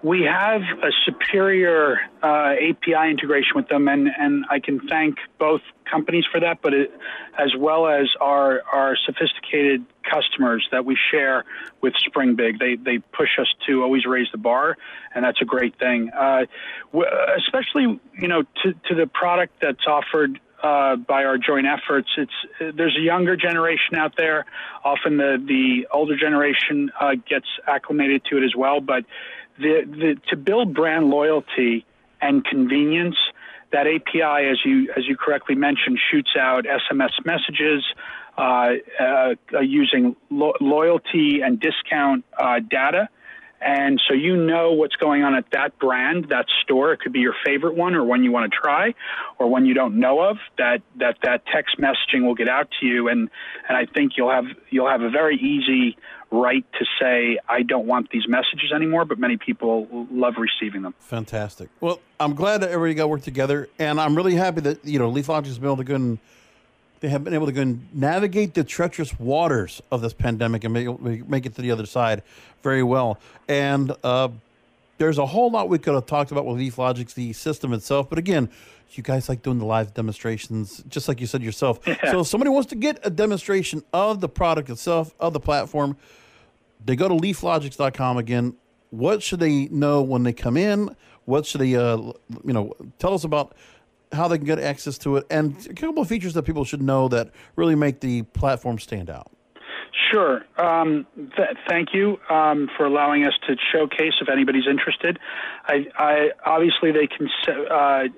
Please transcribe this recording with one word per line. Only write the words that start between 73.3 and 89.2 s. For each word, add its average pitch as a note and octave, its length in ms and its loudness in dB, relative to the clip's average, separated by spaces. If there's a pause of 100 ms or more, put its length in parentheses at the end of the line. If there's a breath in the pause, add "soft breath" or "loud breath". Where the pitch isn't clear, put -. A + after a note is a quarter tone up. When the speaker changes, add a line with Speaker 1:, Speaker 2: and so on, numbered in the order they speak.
Speaker 2:
And, C#3 560 0
uh, B2+ 260 0 (680)
there's D#3 220 2
a C#3 60 2
whole A3+ 260 0
lot G3+ 180 -2
we F3+ 80 2
could D3 160 0
have C3 120 0
talked D3 260 -2
about C#3+ 140 -4
with B2 120 -4
Leaf C3 200 -6
Logics, B2 360 -4
the A#2+ 200 -8
system C#3+ 400 -6
itself. C3+ 360 -2
But D#3 80 -4
again, E3 320 0 (420 loud breath)
you A#2 120 -14
guys C3 240 -4
like B2 140 -6
doing B2+ 180 -2
the A2 60 -4
live A2 280 -2
demonstrations, A2 920 -8
just C3+ 220 -8
like B2+ 100 -4
you B2 80 -8
said B2+ 160 -6
yourself. A2+ 400 -2
Speaker 1:
<laughs> - 40 -6
Yeah. - 240 -2
Speaker 2:
So F#3 100 0
if D#3+ 60 -2
somebody C4+ 220 0
wants C4+ 200 0
to C#4 60 -12
get C#4 300 -4
a G#3 40 -2
demonstration F#3+ 760 -2 (100)
of G3+ 280 0
the F3 80 -4
product D#3 400 -2
itself, D#3+ 500 -4
of E3 140 -2
the D3 60 -4
platform, C#3+ 580 -2 (880 soft breath)
they B2+ 100 0
go F3 120 0
to F#3 60 2
leaf F3 280 0
logics D#3 360 -2
dot C3+ 160 0
com B2+ 240 -2
again. A#2+ 380 -2 (360)
What F3 320 -2